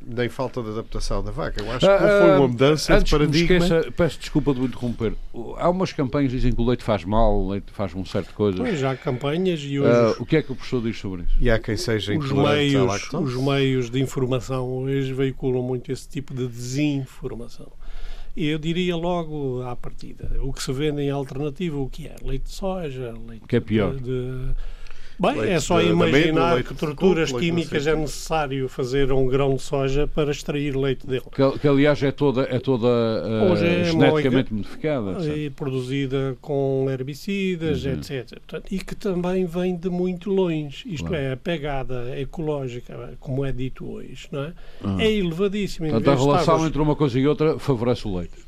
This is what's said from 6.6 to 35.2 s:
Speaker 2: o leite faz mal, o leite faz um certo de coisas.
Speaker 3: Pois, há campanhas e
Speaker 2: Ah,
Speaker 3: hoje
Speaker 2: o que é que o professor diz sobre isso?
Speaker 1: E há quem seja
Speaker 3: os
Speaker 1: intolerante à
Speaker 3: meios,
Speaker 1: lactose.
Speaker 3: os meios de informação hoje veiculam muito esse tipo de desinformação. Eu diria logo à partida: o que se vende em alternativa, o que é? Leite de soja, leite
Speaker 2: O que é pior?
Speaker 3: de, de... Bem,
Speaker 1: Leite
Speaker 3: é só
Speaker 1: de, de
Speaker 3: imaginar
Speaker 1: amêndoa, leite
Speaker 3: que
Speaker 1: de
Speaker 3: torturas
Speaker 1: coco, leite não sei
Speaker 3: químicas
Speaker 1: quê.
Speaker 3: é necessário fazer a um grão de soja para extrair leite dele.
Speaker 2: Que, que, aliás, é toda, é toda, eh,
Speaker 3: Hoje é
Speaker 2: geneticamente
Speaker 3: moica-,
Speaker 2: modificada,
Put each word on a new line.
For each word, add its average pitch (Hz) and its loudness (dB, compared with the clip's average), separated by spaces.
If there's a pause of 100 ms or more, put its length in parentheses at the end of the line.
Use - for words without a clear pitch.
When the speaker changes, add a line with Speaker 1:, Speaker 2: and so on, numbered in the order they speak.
Speaker 2:
o 113 4
leite 120 2
faz 101 0
mal, 107 6
o 98 2
leite 98 -4
faz 92 -6
um 92 -4
certo 92 -4
de - -18
coisas. 104 2
Speaker 3:
Pois, 202 -2
há 135 0
campanhas 151 -2
e 139 -4
Speaker 2:
Ah, 139 0 (260)
Speaker 3:
hoje - 2
Speaker 2:
o 120 -6
que 160 2
é 143 2
que - -8
o 123 -4
professor - -4
diz 110 -2
sobre 92 -6
isso? - 6
Speaker 1:
E 123 6
há 113 6
quem 110 -2
seja 104 0
Speaker 3:
os 147 -2
Speaker 1:
intolerante 139 4
à 147 4 (240)
Speaker 3:
meios, 127 4
Speaker 1:
lactose. 127 -2
Speaker 3:
os 131 -2
meios 135 2
de 131 0
informação 127 -2
hoje 131 -2
veiculam 131 -2
muito 127 -4
esse - -10
tipo 135 -8
de 127 -4
desinformação. 127 -6 (640)
Eu 151 0
diria 170 -2
logo 156 -4
à 123 -8
partida: - -6 (100)
o 131 -2
que - -8
se 143 -4
vende 147 0
em 139 0
alternativa, 139 -4
o 139 -2
que - -10
é? - -14
Leite 127 -2
de - -8
soja, 143 -6 (140)
leite 113 -16
Speaker 2:
O - -20
que 123 2
é 117 6
pior? 175 0
Speaker 3:
de, 135 -6
de... 127 -2 (640)
Bem, 226 2
Speaker 1:
Leite 214 0
Speaker 3:
é 160 2
só 170 2
Speaker 1:
de, 170 6
de 170 4
Speaker 3:
imaginar 170 6
Speaker 1:
amêndoa, 165 4
leite - 0
Speaker 3:
que 135 -8
Speaker 1:
de - -8
Speaker 3:
torturas 160 2
Speaker 1:
coco, 123 -2
leite 170 2
não 170 2
sei 160 0
Speaker 3:
químicas 151 -2
Speaker 1:
quê. 156 2
Speaker 3:
é 156 4
necessário 143 -2
fazer 135 2
a 139 6
um 135 6
grão 139 2
de 127 -4
soja 139 0
para 147 0
extrair 143 -4
leite 135 -2
dele. 127 -2
Speaker 2:
Que, 135 2
que, 160 2
aliás, 143 4
é 139 2
toda, 131 0
é 123 0
toda, 123 2
eh, 113 2
Speaker 3:
Hoje 170 2
é 170 2
Speaker 2:
geneticamente 147 4
Speaker 3:
moica-, - -4
Speaker 2:
modificada, 110 -4